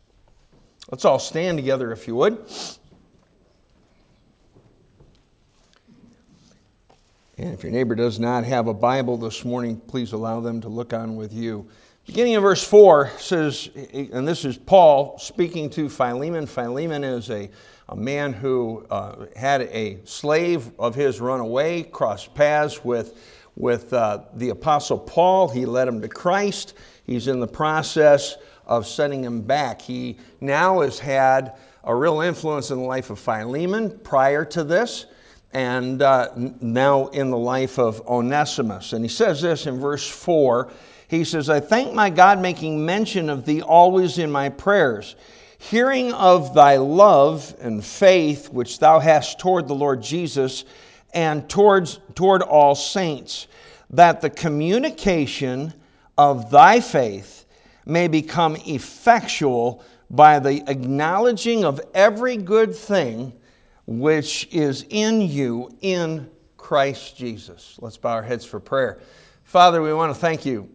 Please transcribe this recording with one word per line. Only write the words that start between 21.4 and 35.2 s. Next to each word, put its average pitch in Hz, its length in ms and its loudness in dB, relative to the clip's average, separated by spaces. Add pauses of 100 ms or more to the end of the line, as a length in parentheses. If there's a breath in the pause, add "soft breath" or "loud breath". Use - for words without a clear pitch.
crossed - 520 -6
paths 147 480 0
with, 120 340 -6 (400 loud breath)
with, 120 360 -4
uh, 107 280 -2 (120)
the 120 160 -6
Apostle 143 500 -2
Paul. 185 480 2
He 123 180 -4
led 127 220 -2
him 113 140 -6
to 113 80 -10
Christ. 196 640 -4 (320 loud breath)
He's 123 240 -6
in 127 100 -2
the 117 80 -4
process 151 880 2 (320 loud breath)
of 117 180 0
sending 143 380 -4
him 120 180 -6
back. 131 400 -4
He 123 360 -10 (240 loud breath)
now 165 400 2
has 135 180 -2
had 135 540 0 (320 loud breath)
a 117 100 -2
real 156 240 0
influence 151 500 -4
in 131 100 -6
the 127 40 -6
life 127 260 -6
of 101 80 -12
Philemon 156 800 -6
prior 143 440 0
to 156 220 -6
this, 180 400 -2 (480 soft breath)